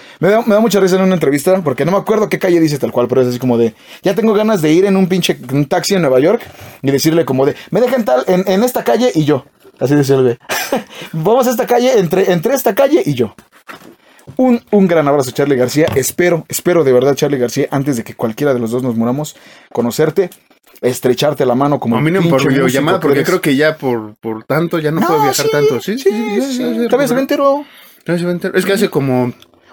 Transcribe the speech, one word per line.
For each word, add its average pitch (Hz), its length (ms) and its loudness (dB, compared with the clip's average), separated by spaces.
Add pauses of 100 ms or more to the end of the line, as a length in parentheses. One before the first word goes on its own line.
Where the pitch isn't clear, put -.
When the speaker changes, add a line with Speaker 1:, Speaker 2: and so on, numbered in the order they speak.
(180)
Speaker 1:
Me 165 120 0
da, 220 120 4
me 226 120 0
da 214 60 4
mucha 202 200 2
risa 190 160 2
en 185 60 2
una 190 120 2
entrevista, 156 480 0
porque 139 220 -2
no 170 80 0
me 190 60 2
acuerdo 208 300 0
qué 165 100 -2
calle 175 200 2
dice 147 200 2
tal 117 120 -2
cual, 123 160 0
pero 127 140 2
es 123 80 2
así 123 100 -4
como 123 200 0
de, 113 160 2 (280)
ya 190 120 0
tengo 220 180 2
ganas 214 300 0
de 156 100 2
ir 185 140 4
en 196 100 2
un 190 120 2
pinche, 165 300 -2 (140)
un 143 140 0
taxi 180 280 -2
en 185 60 0
Nueva 131 180 2
York 185 220 2 (420)
y 135 80 0
decirle 156 340 2
como 131 220 0
de, 147 80 0 (160)
"Me 208 100 0
dejan 240 240 0
tal, - 220 0
en, 185 220 2
en 196 160 2
esta 247 180 -2
calle", 247 320 0
y 156 100 2
yo. 147 200 0 (340)
Así 131 160 0
decía 139 220 4
el 131 60 2
güey. 117 160 0 (360)
<laughs> - 380 -10
"Vamos 214 340 0
a 262 40 0
esta 240 160 -2
calle, 247 320 2
entre, 185 340 0
entre 175 220 0
esta 247 200 0
calle 277 300 2
y 147 100 -2
yo". 117 200 -4 (1040)
Un, 254 240 2 (100)
un 196 160 4
gran 160 220 2
abrazo, 139 220 0
Charly 143 260 0
García. 127 380 0
Espero, 170 540 0
espero 170 360 0
de 131 80 2
verdad, 131 220 4
Charly 143 240 -2
García, 123 320 -2
antes 139 260 -2
de 110 80 -6
que 127 100 -18
cualquiera 131 380 -2
de - 80 -2
los 113 100 -4
dos 127 120 -4
nos 123 140 -4
muramos, 123 400 -4 (360)
conocerte, 156 580 -2 (500)
estrecharte 131 680 0
la 120 80 2
mano 143 260 0
como 117 160 -2
Speaker 2:
A - 40 0
mí 151 100 2
no 185 100 0
Speaker 1:
el 165 80 2
Speaker 2:
por 135 120 2
Speaker 1:
pinche 135 100 0
músico 135 160 2
Speaker 2:
videollamada, 143 320 0
Speaker 1:
que 175 40 -6
Speaker 2:
porque 143 180 2
Speaker 1:
eres. - 80 -2
Speaker 2:
creo 180 120 0
que 143 160 0
ya 151 200 0
por, 113 440 -6
por 110 240 -8
tanto 165 340 -2
ya 151 140 -2
no 160 80 -2
Speaker 1:
No, 339 60 0
Speaker 2:
puedo 440 160 0
viajar 427 240 0
Speaker 1:
sí, 440 60 0
Speaker 2:
tanto. 427 280 0
Sí, 226 180 -6
Speaker 1:
sí, 381 120 0
Speaker 2:
sí, - 20 -2
sí, 214 280 -2
Speaker 1:
sí, - 0 -
Speaker 2:
ya, 269 60 -2
Speaker 1:
sí. 254 120 -6
Speaker 2:
ya, 240 240 -4
ya, 233 60 -2
Speaker 1:
Todavía 247 200 0
se 240 60 -2
ve 254 40 -2
Speaker 2:
ya. 269 40 0
Speaker 1:
entero. 285 420 0 (400)
Speaker 2:
Todavía 170 160 -2
se 175 60 -4
ve 180 60 -2
entero. 175 260 -6
Es 185 80 0
que 285 80 0
hace 214 160 0
como 127 420 -2 (400)